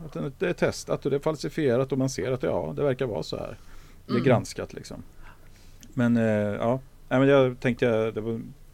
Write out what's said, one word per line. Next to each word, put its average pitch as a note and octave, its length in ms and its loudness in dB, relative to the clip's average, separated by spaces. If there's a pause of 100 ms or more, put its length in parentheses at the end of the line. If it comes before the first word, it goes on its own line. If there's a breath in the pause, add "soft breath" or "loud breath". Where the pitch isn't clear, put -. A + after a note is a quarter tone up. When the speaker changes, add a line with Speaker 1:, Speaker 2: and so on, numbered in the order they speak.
Speaker 1:
att D3+ 60 -16
det, D3+ 260 -6
det F3+ 100 0
är F3+ 40 0
testat - 520 -2
och C#3+ 60 0
det C#3 60 2
är C#3+ 40 -2
falsifierat C#3+ 720 0
och C#3 60 0
man C3 120 2
ser B2 220 -4
att, A#2+ 100 -4
ja, D3+ 340 -2
det C#3 60 -2
verkar C3+ 240 0
vara G#2 160 -4
så - 140 -8
här. - 220 -8 (480 soft breath)
Det - 60 -8
är - 40 2
Speaker 2:
Mm. B2 100 2
Speaker 1:
granskat G2+ 460 0
liksom. - 300 -14 (920 soft breath)
Men, A#2+ 220 4
eh, A2+ 80 4
ja. A2 560 0 (280)
Nej, B2+ 120 2
men C#3 80 6
jag C3 320 6
tänkte, A#2 500 2
det G#2+ 100 -6
var A2+ 120 -2
en A2+ 220 -8 (200)